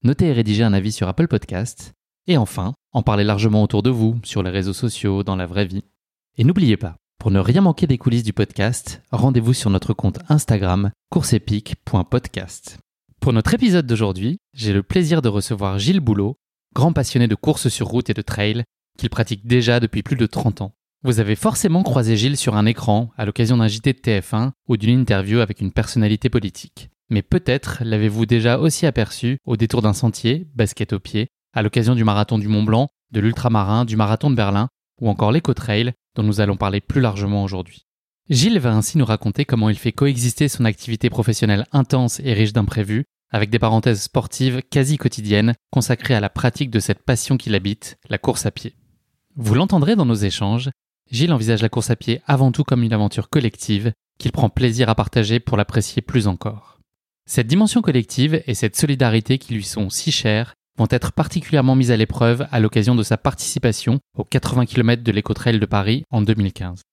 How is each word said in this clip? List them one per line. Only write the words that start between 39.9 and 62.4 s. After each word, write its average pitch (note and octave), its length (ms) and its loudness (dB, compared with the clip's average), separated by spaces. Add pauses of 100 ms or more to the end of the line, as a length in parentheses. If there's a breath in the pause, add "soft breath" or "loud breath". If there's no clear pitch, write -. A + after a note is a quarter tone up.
coexister C3+ 560 0
son B2+ 160 -2
activité A2+ 460 -2
professionnelle G#2+ 640 0
intense C3 480 0
et C3+ 140 -2
riche G#2 180 2
d'imprévus, G#2+ 520 -2 (260)
avec G#2 200 -2
des A2+ 80 2
parenthèses A2 440 2
sportives B2+ 680 -2
quasi C#3 280 2
quotidiennes G#2+ 560 0 (160)
consacrées B2+ 440 0
à G#2+ 60 2
la G2+ 80 -2
pratique B2+ 420 -2
de A2 100 2
cette - 220 -4
passion B2+ 360 0
qui - 100 -8
l'habite, G2+ 500 -4 (120)
la G#2 80 -4
course - 280 -2
à G#2 40 0
pied. - 260 -16 (600)
Vous A2 180 0
l'entendrez F3 420 2
dans F#3 80 2
nos A#2 100 2
échanges, G#2+ 560 -2 (400)
Gilles C3+ 220 0
envisage A2 300 0
la A2+ 80 0
course - 200 -4
à A2+ 60 2
pied A#2 300 -4
avant C3+ 260 2
tout C#3+ 120 0
comme B2 180 2
une A2+ 100 0
aventure G#2 360 -2
collective A2 640 -2 (260)
qu'il - 140 -4
prend - 180 0
plaisir A#2+ 400 0
à A2 40 4
partager A2+ 460 0
pour - 160 -4
l'apprécier - 460 -2
plus A2 240 0
encore. G#2 520 -6 (460)
Cette A#2 220 -2
dimension G#3 360 2
collective D#3 640 0
et B2 80 -2
cette G#2+ 220 -2
solidarité C3 600 0
qui B2+ 160 -8
lui G#2 100 -4
sont G2+ 260 -4
si - 220 -4
chères A2 420 -2 (240)
vont A#2 120 2
être - 220 -2
particulièrement C3+ 640 0
mises B2+ 140 2
à A#2 60 4
l'épreuve A#2 540 0